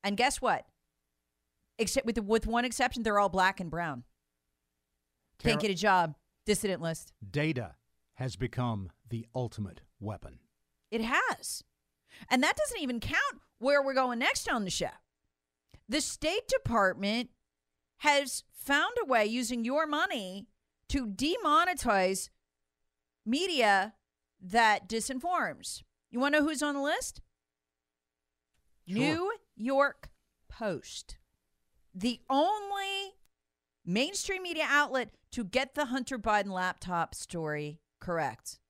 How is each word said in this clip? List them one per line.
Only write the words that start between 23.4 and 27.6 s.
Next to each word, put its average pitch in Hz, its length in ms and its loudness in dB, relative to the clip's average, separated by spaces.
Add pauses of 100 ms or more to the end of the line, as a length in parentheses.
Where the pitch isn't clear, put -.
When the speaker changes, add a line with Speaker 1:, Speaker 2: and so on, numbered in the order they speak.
Speaker 1:
that 208 480 4
disinforms. 254 920 -4 (300)
You 240 80 -2
wanna 285 180 4
know 294 80 4
who's 294 160 -2
on 285 140 0
the 277 40 -2
list? 330 420 -4 (1600)